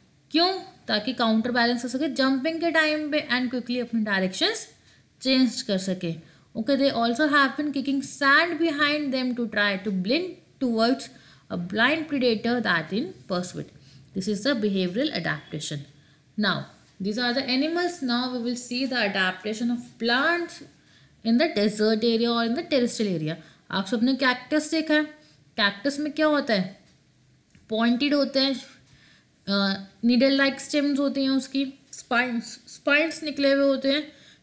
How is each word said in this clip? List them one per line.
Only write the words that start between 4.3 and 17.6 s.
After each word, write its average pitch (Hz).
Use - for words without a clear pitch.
चेंज 262
कर 196
सके। 185
Okay, 262
they 269
also 240
have 269
been 302
kicking 277
sand 302
behind 294
them 254
to 233
try 208
to 196
blend 320
towards 233
a 190
blind 294
predator 240
that 180
in 349
pursuit। 175
This 190
is 208
the 277
behavioral 196
adaptation। 151
Now, 202
these 208
are 247
the 262
animals। 339